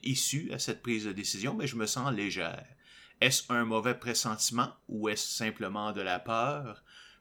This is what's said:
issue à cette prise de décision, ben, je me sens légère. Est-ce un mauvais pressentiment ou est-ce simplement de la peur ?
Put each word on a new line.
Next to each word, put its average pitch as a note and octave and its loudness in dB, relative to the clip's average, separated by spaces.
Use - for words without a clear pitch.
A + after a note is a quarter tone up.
issue C3+ 0
à C3+ -4
cette - -4
prise A2 0
de G#2 -2
décision, G2+ -2
ben, G#3+ -2
je C3 -2
me A2 0
sens C3+ 0
légère. F#2 -2
Est-ce C3 4
un A#2+ 4
mauvais A2 2
pressentiment A#2+ 0
ou G#2+ 0
est-ce - -2
simplement G#2 -2
de G2 -4
la F#2 2
peur ? A#2+ -2